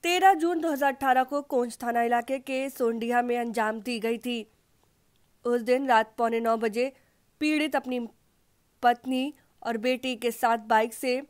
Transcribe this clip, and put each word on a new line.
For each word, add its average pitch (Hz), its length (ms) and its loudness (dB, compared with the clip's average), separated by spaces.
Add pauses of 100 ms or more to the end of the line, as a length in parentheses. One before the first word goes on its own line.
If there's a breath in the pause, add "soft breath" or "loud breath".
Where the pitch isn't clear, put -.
तेरह 370 300 6
जून 339 260 0
दो 320 120 -2
हज़ार 277 220 0
अठारह 262 300 2
को 285 200 -2
कोंच 247 400 -2
थाना 233 200 0
इलाके 240 360 0
के 269 300 -4
सोंडिया 233 520 0
में 240 160 -2
अंजाम 226 440 -2
दी 233 180 -6
गई 226 180 -2
थी। 240 180 -6 (1080)
उस 240 160 0
दिन 254 260 2
रात 220 300 4
पौने 226 220 0
नौ 226 180 2
बजे 233 340 -2 (500 soft breath)
पीड़ित 302 340 0
अपनी 254 240 -2 (840)
पत्नी 262 500 0 (280 soft breath)
और 226 160 -4
बेटी 254 380 -2
के 233 160 -4
साथ 226 360 0
बाइक 226 260 2
से 254 360 -2